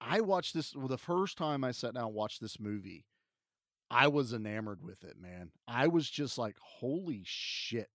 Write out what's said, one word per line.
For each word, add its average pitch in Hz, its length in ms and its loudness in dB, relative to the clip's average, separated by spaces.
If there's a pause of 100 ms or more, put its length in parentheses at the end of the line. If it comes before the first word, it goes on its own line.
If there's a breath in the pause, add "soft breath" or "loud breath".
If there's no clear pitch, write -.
I 151 200 2
watched 190 320 2
this, 160 220 -2
well, 135 140 -4
the 131 80 0
first 185 400 0
time 147 260 0
I 127 80 0
sat 120 240 -4
down 120 120 -2
and 107 80 -4
watched 107 260 -2
this 110 180 -8
movie, 101 460 -6 (840)
I 123 180 8
was 143 260 4
enamored 107 500 -4
with 92 200 -14
it, 90 140 -16
man. 90 340 -14 (160)
I 123 200 4
was 170 220 4
just 139 280 -4
like, 113 220 -2
"Holy 139 640 -4
shit, - 680 -6